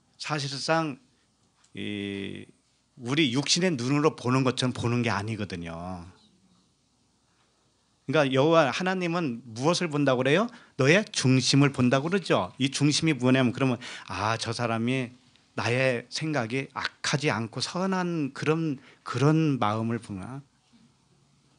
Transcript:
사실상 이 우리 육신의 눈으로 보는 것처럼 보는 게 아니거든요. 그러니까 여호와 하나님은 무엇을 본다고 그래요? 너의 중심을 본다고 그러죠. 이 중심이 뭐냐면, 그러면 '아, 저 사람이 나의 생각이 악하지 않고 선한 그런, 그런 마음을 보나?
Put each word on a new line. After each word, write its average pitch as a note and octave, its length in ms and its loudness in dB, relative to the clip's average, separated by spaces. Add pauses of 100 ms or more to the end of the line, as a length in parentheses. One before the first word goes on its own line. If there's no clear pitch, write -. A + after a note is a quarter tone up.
(180)
사실상 C#3+ 800 -4 (800)
이 G2+ 680 -8 (500)
우리 C3+ 360 0
육신의 E3+ 400 0
눈으로 C#3+ 440 0
보는 B2+ 280 0
것처럼 B2+ 300 0
보는 A#2+ 300 -2
게 A2+ 80 0
아니거든요. F2+ 960 -8 (2000)
그러니까 C#3 260 2
여호와 D3 380 6
하나님은 F3 720 -2
무엇을 D3 460 0
본다고 C#3+ 300 2
그래요? D3+ 280 4 (300)
너의 D#3 340 6
중심을 C3+ 600 4
본다고 C3+ 340 2
그러죠. E3 500 0
이 C3+ 140 -2
중심이 D3 420 2
뭐냐면, B2+ 380 4
그러면 B2+ 260 0 (300)
'아, G#2 300 -2
저 - 160 -6
사람이 A#2 580 -2 (440)
나의 A#2+ 540 0
생각이 C3+ 640 -4
악하지 - 580 -2
않고 A2+ 280 -4
선한 F3 760 -2
그런, D#3 460 -2 (240)
그런 D3 560 2
마음을 A2 400 -2
보나? G#2+ 420 -12 (1160)